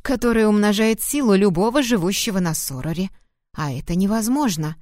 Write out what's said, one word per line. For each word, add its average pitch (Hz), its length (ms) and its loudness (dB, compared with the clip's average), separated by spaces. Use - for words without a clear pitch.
который 226 460 0
умножает 208 560 2
силу 262 320 2
любого 202 480 2
живущего 202 560 0
на 175 160 -2
Сороре. 156 560 -6
А 147 200 -6
это 151 240 -6
невозможно. 208 840 0